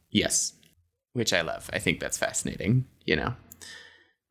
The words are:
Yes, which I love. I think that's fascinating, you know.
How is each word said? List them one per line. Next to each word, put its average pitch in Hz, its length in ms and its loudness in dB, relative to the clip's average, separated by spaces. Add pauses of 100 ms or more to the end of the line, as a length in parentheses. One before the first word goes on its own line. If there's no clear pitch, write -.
Yes, - 440 2 (600)
which 117 180 0
I 90 100 4
love. 60 300 -6
I - 60 -2
think - 220 0
that's - 180 -4
fascinating, - 680 0 (200)
you - 100 2
know. 78 200 0 (960)